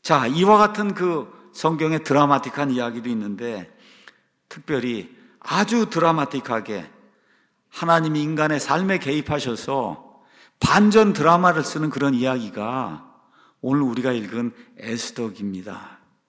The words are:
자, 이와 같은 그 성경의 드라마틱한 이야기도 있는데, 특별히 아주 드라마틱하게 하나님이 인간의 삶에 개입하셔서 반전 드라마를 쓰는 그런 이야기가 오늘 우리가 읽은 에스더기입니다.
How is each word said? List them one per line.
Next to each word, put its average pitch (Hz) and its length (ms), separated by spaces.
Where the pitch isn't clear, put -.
자, 135 280
이와 185 280
같은 208 380
그 170 580
성경의 156 520
드라마틱한 143 680
이야기도 120 380
있는데, 107 680
특별히 120 640
아주 208 500
드라마틱하게 131 1000
하나님이 160 520
인간의 156 380
삶에 185 400
개입하셔서 135 1200
반전 208 520
드라마를 160 520
쓰는 156 260
그런 139 240
이야기가 117 920
오늘 135 220
우리가 127 300
읽은 113 400
에스더기입니다. 104 1200